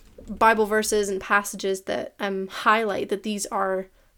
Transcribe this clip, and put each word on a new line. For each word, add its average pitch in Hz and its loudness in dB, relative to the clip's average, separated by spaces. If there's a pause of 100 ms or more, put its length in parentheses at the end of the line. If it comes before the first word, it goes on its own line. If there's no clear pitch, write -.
(280)
Bible 220 4
verses 214 0
and 190 -4
passages 196 0
that, - -6
um, 196 -4
highlight 214 2
that 202 -4
these 208 -4
are 190 -2 (300)